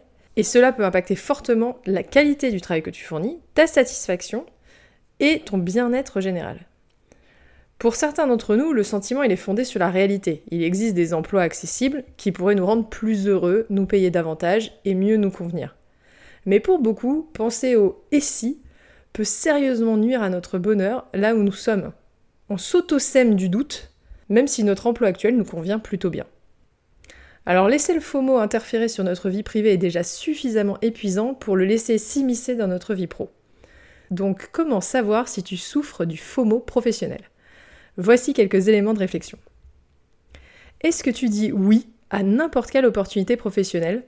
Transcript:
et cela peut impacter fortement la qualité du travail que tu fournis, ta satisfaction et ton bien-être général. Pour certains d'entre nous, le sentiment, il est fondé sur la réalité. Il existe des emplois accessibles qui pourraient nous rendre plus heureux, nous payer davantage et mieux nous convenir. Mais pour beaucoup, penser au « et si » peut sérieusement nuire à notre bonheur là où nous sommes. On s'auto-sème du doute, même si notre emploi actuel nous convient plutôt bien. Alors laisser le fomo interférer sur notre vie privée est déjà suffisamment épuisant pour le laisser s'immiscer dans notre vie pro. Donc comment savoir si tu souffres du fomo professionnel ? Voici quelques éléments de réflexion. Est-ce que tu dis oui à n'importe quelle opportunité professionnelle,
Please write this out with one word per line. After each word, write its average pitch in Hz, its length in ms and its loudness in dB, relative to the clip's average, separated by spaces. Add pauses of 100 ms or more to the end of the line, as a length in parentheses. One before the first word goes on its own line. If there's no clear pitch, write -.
(380)
et 208 60 4
cela 247 280 4
peut 220 140 0
impacter 185 320 0
fortement 247 680 -2
la 185 180 -2
qualité 285 480 2
du 185 100 -4
travail 165 200 -2
que - 80 -8
tu - 140 -14
fournis, 208 380 -6 (120)
ta 320 140 6
satisfaction 240 800 -2 (720)
et 302 220 2
ton 196 160 -4
bien-être 240 640 -2
général. 185 380 -6 (1160)
Pour 233 200 0
certains 302 300 0
d'entre 226 280 0
nous, 302 160 2
le 226 120 2
sentiment, 220 400 -4
il 240 100 2
est - 20 0
fondé 202 300 -2
sur 214 160 -4
la 170 80 2
réalité. 190 600 0
Il 170 120 -2
existe 190 320 0
des 170 180 0
emplois 170 280 0
accessibles 254 640 -4 (100)
qui - 160 -4
pourraient 185 240 2
nous 185 100 0
rendre 220 220 2
plus 214 400 -2
heureux, 190 420 2
nous 196 160 0
payer 185 240 2
davantage 170 600 0 (140)
et 196 100 0
mieux 202 220 2
nous 202 140 0
convenir. 170 440 -8 (720)
Mais 196 160 4
pour 370 180 2
beaucoup, 262 540 -2
penser 240 420 -2
au « 202 380 2
et 285 80 4
si » 277 400 -6 (500)
peut 214 140 -6
sérieusement 254 720 2
nuire 233 260 2
à 196 60 0
notre 180 300 -4
bonheur 208 540 0
là 214 220 2
où 214 80 2
nous 202 80 2
sommes. 196 400 -2 (560)
On 202 100 -4
s'auto-sème 269 800 2
du 185 140 0
doute, 226 420 -4 (380)
même 254 180 4
si 233 160 -4
notre 202 240 0
emploi 233 220 2
actuel 208 260 0
nous 220 80 2
convient 180 360 -6
plutôt 190 300 -6
bien. - 160 -8 (1200)
Alors 185 220 4
laisser 302 280 2
le 320 60 -2
fomo 262 360 0
interférer 226 520 -2
sur 208 140 -4
notre 180 260 -2
vie 196 120 -4
privée 214 320 2
est 185 40 4
déjà 175 260 0
suffisamment 214 800 -4
épuisant 220 520 -2
pour 220 220 -2
le 185 100 4
laisser 220 320 2
s'immiscer 247 560 -2
dans 226 140 -2
notre 180 260 -4
vie 185 140 -4
pro. - 240 -10 (800)
Donc 190 400 -4
comment 285 300 0
savoir 226 460 0
si - 140 -8
tu 180 160 -10
souffres - 480 -6
du 165 120 -6
fomo 226 420 0
professionnel ? - 640 -2 (760)
Voici 240 360 4
quelques 196 340 2
éléments 214 260 4
de 214 60 -2
réflexion. - 400 -6 (1400)
Est-ce 330 200 0
que - 80 -2
tu 240 180 -2
dis 214 240 0
oui 214 360 4 (240)
à 196 100 -2
n'importe 240 480 2
quelle 269 160 4
opportunité 202 500 0
professionnelle, 190 720 -2